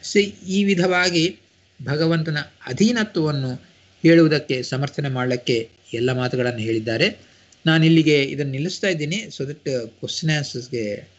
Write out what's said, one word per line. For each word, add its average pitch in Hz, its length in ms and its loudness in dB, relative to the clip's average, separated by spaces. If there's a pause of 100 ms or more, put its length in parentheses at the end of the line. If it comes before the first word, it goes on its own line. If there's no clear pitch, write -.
(120)
So 208 80 4 (260)
ಈ 196 180 0
ವಿಧವಾಗಿ 180 720 2 (460)
ಭಗವಂತನ 156 540 0 (280)
ಅಧೀನತ್ವವನ್ನು 151 880 0 (480)
ಹೇಳುವುದಕ್ಕೆ 156 600 4
ಸಮರ್ಥನೆ 139 460 -4
ಮಾಡಲಿಕ್ಕೆ 123 600 -2 (260)
ಎಲ್ಲ 123 180 0
ಮಾತುಗಳನ್ನು 123 460 -2
ಹೇಳಿದ್ದಾರೆ. 113 580 -2 (500)
ನಾನು 160 200 4
ಇಲ್ಲಿಗೆ 156 360 6
ಇದನ್ನು 139 300 -4
ನಿಲ್ಲಿಸ್ತಾ 170 360 -4
ಇದ್ದೀನಿ. 165 400 -4
So 143 140 -10
that, 143 220 -10
uh, 131 160 -2
question - 460 -8
answers-ಗೆ 123 840 -4 (100)